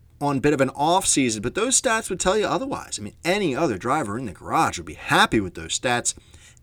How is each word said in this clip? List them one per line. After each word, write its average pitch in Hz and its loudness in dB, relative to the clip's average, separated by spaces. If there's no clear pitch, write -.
on 143 2
a - 0
bit 147 4
of 147 2
an 131 4
off 170 2
season, 113 2
but 120 -4
those 240 0
stats 220 0
would 190 -4
tell 185 2
you 208 2
otherwise. - -4
I 107 -10
mean, 101 -12
any 175 0
other 135 0
driver 117 -2
in 131 -8
the 95 -10
garage 127 -2
would 82 -10
be 78 -12
happy 165 2
with 92 -2
those 82 -6
stats. 120 -2